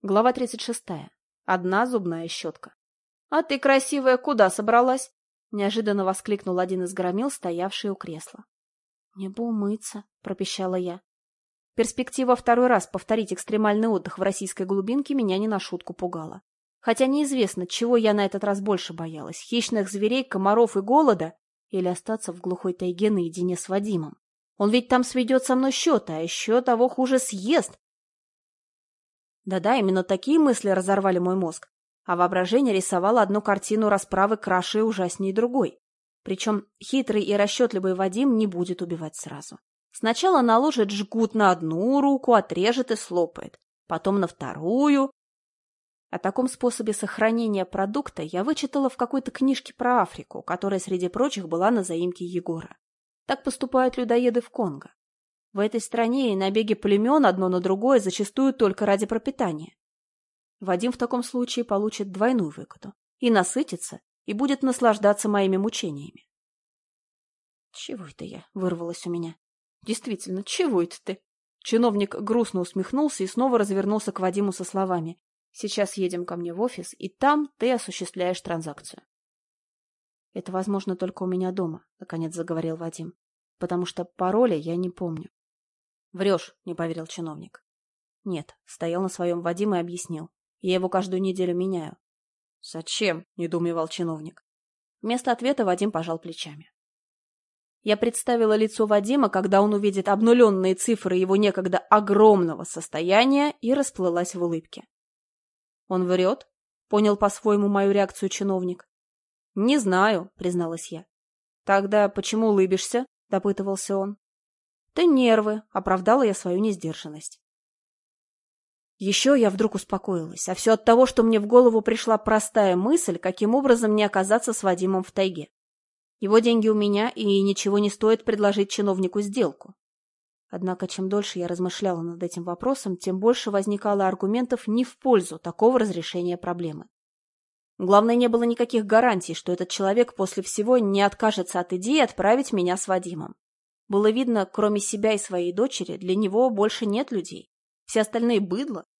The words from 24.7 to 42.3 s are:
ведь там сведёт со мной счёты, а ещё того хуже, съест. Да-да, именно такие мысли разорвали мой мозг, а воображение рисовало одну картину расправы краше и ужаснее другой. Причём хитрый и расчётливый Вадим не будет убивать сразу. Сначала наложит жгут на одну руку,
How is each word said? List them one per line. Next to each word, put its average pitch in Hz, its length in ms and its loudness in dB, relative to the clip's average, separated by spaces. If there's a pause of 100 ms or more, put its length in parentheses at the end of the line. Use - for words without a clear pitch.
ведь 247 160 2
там 254 160 4
сведёт 254 400 0
со 262 120 0
мной 262 140 2
счёты, 254 440 0
а 156 80 -6
ещё 220 400 0
того 247 280 2
хуже, 254 300 2
съест. 233 580 -2 (1700)
Да-да, 190 340 0
именно 190 260 2
такие 202 340 0
мысли 262 320 2
разорвали 190 480 2
мой 180 180 0
мозг, 175 320 -4 (380)
а 180 100 -2
воображение 190 600 2
рисовало 196 480 2
одну 202 180 0
картину 208 480 0
расправы 196 480 0
краше 185 420 -2
и - 40 2
ужаснее 196 500 -2
другой. 240 460 0 (420)
Причём 202 460 -4 (120)
хитрый 220 440 -2
и 202 100 -2
расчётливый 202 600 0
Вадим 214 420 0
не 220 80 2
будет 180 380 -4
убивать 165 320 -8
сразу. - 420 -16 (340)
Сначала 277 500 2
наложит 240 500 4
жгут 220 420 -2
на 208 160 6
одну 175 520 0
руку, 269 320 4